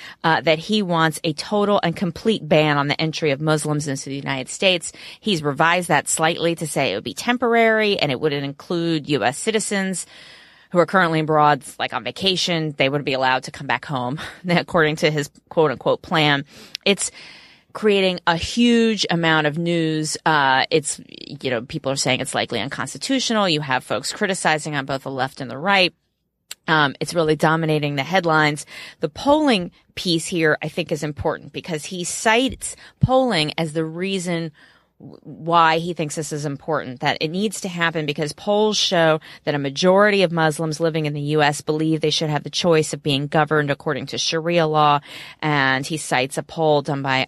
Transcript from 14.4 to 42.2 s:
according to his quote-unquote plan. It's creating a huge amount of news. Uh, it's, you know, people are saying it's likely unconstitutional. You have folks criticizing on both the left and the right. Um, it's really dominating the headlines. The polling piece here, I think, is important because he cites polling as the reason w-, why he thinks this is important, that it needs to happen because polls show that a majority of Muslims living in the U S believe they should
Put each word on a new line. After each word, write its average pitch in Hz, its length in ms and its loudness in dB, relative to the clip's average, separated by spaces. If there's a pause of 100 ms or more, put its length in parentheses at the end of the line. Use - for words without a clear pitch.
according 160 480 2
to 156 140 2
his 151 200 -4 (180)
quote-unquote 143 540 0
plan. 147 420 2 (400)
It's 196 260 0 (640)
creating 196 540 2
a 170 100 2
huge 226 720 2
amount 160 360 2
of 147 120 0
news. 160 580 -2 (100)
Uh, 135 440 4
it's, - 380 -2
you - 420 -10
know, 120 120 -2
people 135 300 -6
are 139 40 -2
saying 127 240 0
it's 123 140 -6
likely 113 260 -2
unconstitutional. 196 880 -2
You 151 120 2
have 131 240 -2
folks 127 280 -4
criticizing 160 640 -2
on 139 100 -2
both 135 200 -6
the 139 60 -8
left 135 300 -6
and 131 100 -8
the 120 80 -10
right. 185 360 2 (720)
Um, 156 340 2
it's 160 140 -6
really 156 220 2
dominating 156 580 0
the 139 80 -2
headlines. 156 640 2 (340)
The 160 80 -2
polling 269 640 2 (240)
piece 165 320 -2
here, 160 340 2
I - 80 -6
think, 165 220 -6
is 156 120 -2
important 147 500 -6
because 151 320 -8
he 175 200 -8
cites 226 720 -2 (260)
polling 240 560 2
as 160 180 -4
the 160 100 0
reason 170 640 -4 (500)
w-, - 220 -20
why 165 560 2
he 165 160 -4
thinks 156 200 -6
this 160 180 -8
is 151 120 -6
important, 135 560 -6
that 147 200 0
it 160 80 -2
needs 190 340 -4
to 202 60 -8
happen 170 380 -2
because 147 260 -4
polls 208 440 0
show 160 440 2 (240)
that 151 100 0
a 147 40 0
majority 185 640 4
of 165 100 0
Muslims 160 480 0
living 160 260 0
in 147 60 -2
the 147 80 -6
U 147 220 2
S 147 180 2
believe 156 400 0
they 156 100 2
should 151 200 -2